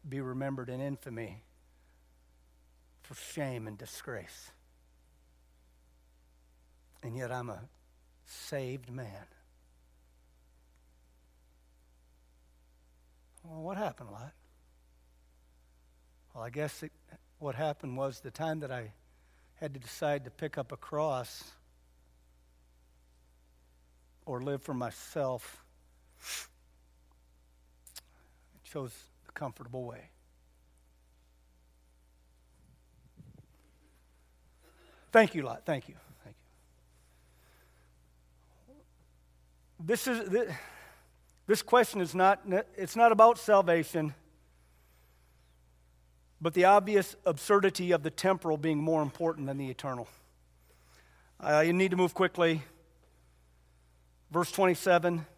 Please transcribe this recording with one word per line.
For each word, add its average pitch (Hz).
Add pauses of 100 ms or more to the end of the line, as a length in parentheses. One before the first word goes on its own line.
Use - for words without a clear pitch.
be 135
remembered 131
in 127
infamy 117 (1600)
for 139
shame 127
and 104
disgrace. - (2500)
And 117
yet 123
I'm 123
a 95 (640)
saved 131
man. 104 (4000)
Well, 160
what 185
happened, 151
Lot? 110 (2000)
Well, 117
I 120
guess 147
it, 156 (460)
what 139
happened 147
was 135
the 123
time 156
that 131
I 117 (600)
had 147
to 135
decide 147
to 123
pick -
up 135
a 135
cross 147 (2750)
or 127
live 139
for 147
myself, 127 (3000)
I -
chose 131 (320)
the -
comfortable 127
way. 120 (4000)
Thank 220
you, 156
Lot. 123
Thank 143
you. - (280)
Thank - (2250)
you. 277 (1080)
This 220
is, 226
thi-, 202 (920)
this 214
question 226
is 170
not, 190 (360)
it's 190
not 226
about 226
salvation, 170 (2250)
but 160
the 180
obvious 202 (100)
absurdity 185
of 156
the 156
temporal 170
being 151
more 160
important 151
than 139
the 135
eternal. 127 (1300)
Uh, 151
you 170
need 185
to 180
move 180
quickly. 170 (1700)
Verse 165
twenty-seven. 175 (120)